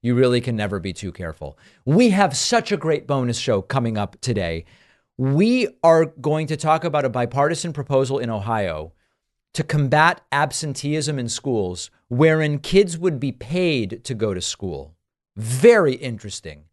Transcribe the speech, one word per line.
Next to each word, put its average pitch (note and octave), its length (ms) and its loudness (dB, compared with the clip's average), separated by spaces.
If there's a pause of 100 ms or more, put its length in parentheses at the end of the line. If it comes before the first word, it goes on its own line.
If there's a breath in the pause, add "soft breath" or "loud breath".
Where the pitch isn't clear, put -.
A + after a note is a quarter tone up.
You A#2+ 140 0
really B2 240 4
can A#2 160 -4
never G#2 240 -2
be F#2 140 -6
too F#2 180 -8
careful. D#2 460 -12 (260 soft breath)
We G#3 280 6
have F#3 260 2
such - 340 0
a G3+ 60 0
great D#3 300 -2
bonus B2+ 320 -2
show G#2+ 220 0
coming A#2 360 -2
up G2+ 240 -4
today. E2+ 440 -4 (520 soft breath)
We F#3+ 500 2 (160)
are E3 220 6
going D3+ 420 -4
to D#3 100 -4
talk D#3+ 260 0
about D3 220 0
a C3 40 0
bipartisan C#3+ 640 -2
proposal C3+ 440 0
in A#2+ 120 -4
Ohio G2 640 -4 (600)
to D#3+ 100 -4
combat D3+ 580 2 (100)
absenteeism C#3+ 880 -4
in A#2 100 -6
schools, G2+ 640 -4 (160)
wherein D3+ 520 2
kids F#3 380 2
would E3 220 -2
be C#3 120 -4
paid C#3+ 720 -4
to A#2+ 100 -6
go G#2 180 -2
to F2+ 80 -6
school. D#2 540 -8 (400)
Very C3+ 580 4
interesting. G2+ 800 -10